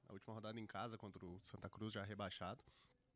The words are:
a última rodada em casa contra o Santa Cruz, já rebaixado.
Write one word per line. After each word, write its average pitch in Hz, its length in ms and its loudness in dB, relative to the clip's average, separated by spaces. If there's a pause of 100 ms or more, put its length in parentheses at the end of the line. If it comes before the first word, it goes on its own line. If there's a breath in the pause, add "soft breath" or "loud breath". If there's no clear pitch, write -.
a - 40 -6
última 104 220 -2
rodada 110 240 2
em 110 80 2
casa 110 320 2
contra 98 260 -4
o 90 160 -2
Santa - 280 -2
Cruz, 110 240 2
já 104 120 4
rebaixado. 98 580 2 (540 soft breath)